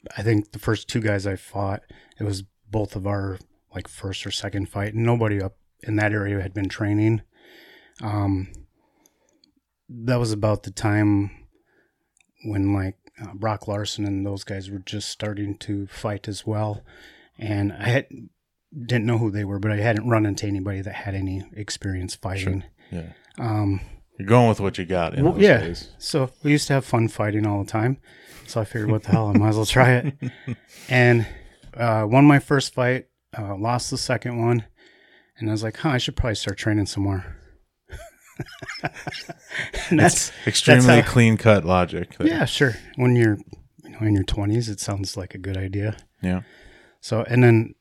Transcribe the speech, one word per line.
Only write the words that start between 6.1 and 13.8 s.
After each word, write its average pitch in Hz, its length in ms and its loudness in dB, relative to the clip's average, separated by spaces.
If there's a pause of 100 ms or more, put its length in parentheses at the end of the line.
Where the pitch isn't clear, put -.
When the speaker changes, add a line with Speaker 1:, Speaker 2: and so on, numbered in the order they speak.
Speaker 1:
area 101 280 -2
had 95 120 -8
been 98 160 -4
training. 107 520 0 (800)
Um, 101 500 -2 (1400)
that 123 300 -2
was 117 120 0
about 104 320 0
the 98 80 -10
time 104 580 2 (1160)
when, 101 280 0
like, 95 220 -2 (260)
uh, 101 140 -14
Brock 104 320 -6
Larson 101 380 -4